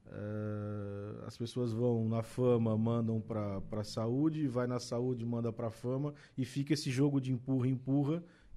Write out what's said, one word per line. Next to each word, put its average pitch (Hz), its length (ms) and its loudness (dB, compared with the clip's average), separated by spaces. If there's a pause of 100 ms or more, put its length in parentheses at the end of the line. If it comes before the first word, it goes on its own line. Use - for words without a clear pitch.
(260)
eh, 104 1000 -6
as 110 120 -14
pessoas 120 340 -2
vão 113 360 2
na 113 160 2
fama, 117 540 4
mandam 113 440 2
pra, 104 400 -4
pra 107 220 -4
saúde, 139 640 0
vai 123 200 0
na 123 120 -2
saúde, 120 460 -2
manda 117 260 0
pra 113 180 -4
fama, 135 440 -4 (240)
e 127 80 0
fica 139 280 0
esse 143 180 0
jogo 139 280 4
de 131 120 0
empurra-empurra, 131 920 2 (340)